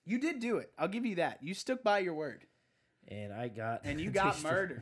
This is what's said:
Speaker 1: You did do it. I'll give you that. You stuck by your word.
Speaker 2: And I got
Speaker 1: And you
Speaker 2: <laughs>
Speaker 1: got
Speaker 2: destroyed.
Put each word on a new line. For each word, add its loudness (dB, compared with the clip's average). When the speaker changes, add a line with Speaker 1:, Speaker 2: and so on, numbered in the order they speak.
Speaker 1:
You 2
did 0
do 2
it. -6
I'll 2
give -2
you 0
that. 2
You -4
stuck -2
by 6
your 0
word. -6
Speaker 2:
And -8
I -4
got -4
Speaker 1:
And -4
you -2
Speaker 2:
<laughs> -4
Speaker 1:
got 4
Speaker 2:
destroyed. -2